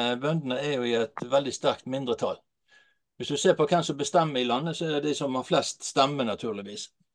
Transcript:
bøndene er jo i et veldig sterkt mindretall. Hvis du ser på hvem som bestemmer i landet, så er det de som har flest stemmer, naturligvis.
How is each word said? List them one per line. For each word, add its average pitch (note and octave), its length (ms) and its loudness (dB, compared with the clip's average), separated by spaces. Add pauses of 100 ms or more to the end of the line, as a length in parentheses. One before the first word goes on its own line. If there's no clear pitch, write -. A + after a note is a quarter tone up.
(220)
bøndene C#3+ 400 0
er D3 160 0
jo A#2+ 100 0
i A#2+ 140 2
et A#2 320 -6
veldig C#3 180 2
sterkt - 380 -2
mindretall. B2+ 500 -2 (840)
Hvis - 60 -6
du C#3+ 80 -2
ser F3 180 4
på D3+ 160 2
hvem E3+ 160 4
som D#3 100 -2
bestemmer D3 440 2
i B2 80 0
landet, D3 280 -2
så E3 120 -4
er D3+ 80 -2
det D3 140 0
de C#3 40 -2
som C3+ 240 -2
har B2+ 80 -4
flest - 400 0
stemmer, C#3 400 2
naturligvis. G#2 600 -6 (260)